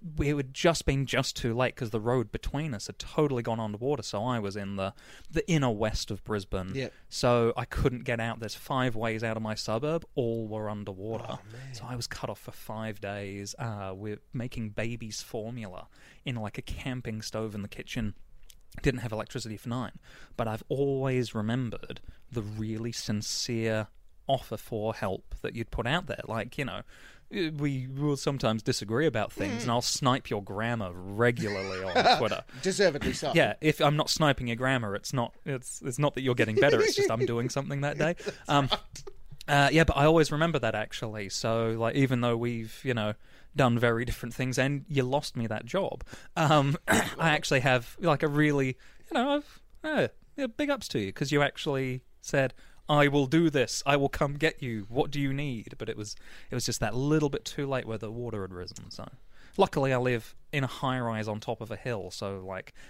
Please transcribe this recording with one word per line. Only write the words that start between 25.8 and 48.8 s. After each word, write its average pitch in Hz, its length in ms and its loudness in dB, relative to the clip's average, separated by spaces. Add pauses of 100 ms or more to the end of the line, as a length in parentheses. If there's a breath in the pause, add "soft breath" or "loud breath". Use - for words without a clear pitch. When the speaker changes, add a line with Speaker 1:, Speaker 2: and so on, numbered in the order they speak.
Speaker 1:
out 151 220 0
there. - 200 -6
Like, 110 300 -6
you 143 80 -2
know, 98 160 -8 (480 loud breath)
we 147 580 -2
will 143 280 0
sometimes 127 480 0
disagree 113 440 0
about 113 240 0
things, 98 280 -2
Speaker 2:
Mm. - 40 -6
Speaker 1:
and 120 80 0
I'll 120 100 2
snipe - 480 2
your 104 140 -2
grammar 107 500 -2
regularly 101 880 0
on 95 100 -2
Speaker 2:
<laughs> 240 260 8
Speaker 1:
Twitter. 110 240 0 (180)
Speaker 2:
Deservedly 170 520 4
so. 147 200 -2
Speaker 1:
Yeah, 131 260 6
if 156 220 2
I'm 147 140 6
not 151 140 2
sniping 135 380 4
your 117 80 0
grammar, 120 400 0
it's - 180 -6
not, 123 200 0 (120)
it's, - 360 -6
it's 131 180 -6
not 143 160 2
that 147 60 -4
you're 127 140 2
getting 110 200 4
better, 123 240 8
it's 427 160 4
just 403 160 4
I'm 117 140 2
doing 120 240 0
something 139 320 -4
that 147 160 -2
day. 156 220 0
Speaker 2:
<laughs> - 60 -14
That's - 120 -6 (120)
Speaker 1:
Um, 139 220 6
Speaker 2:
right. - 960 0
Speaker 1:
uh, - 40 4
yeah, 160 120 8
but 135 140 2
I 139 80 6
always 160 260 8
remember 151 280 2
that, 113 160 0
actually. 107 540 -6
So, 113 480 2
like, 113 180 2
even 131 260 4
though 120 160 2
we've, 117 460 -4
you 131 100 0
know, 107 220 0 (400 soft breath)
done 120 240 6
very 117 260 4
different 120 300 -6
things, 127 240 0
and 139 280 2
you 139 160 2
lost 135 320 0
me 117 120 0
that 110 180 -4
job, 175 380 -2 (320 loud breath)
um, 151 460 6
<clears throat> - 60 -16
I 165 440 4
actually 147 300 4
have, 127 380 2
like, 160 240 4
a 156 40 4
really, 147 400 4 (420 soft breath)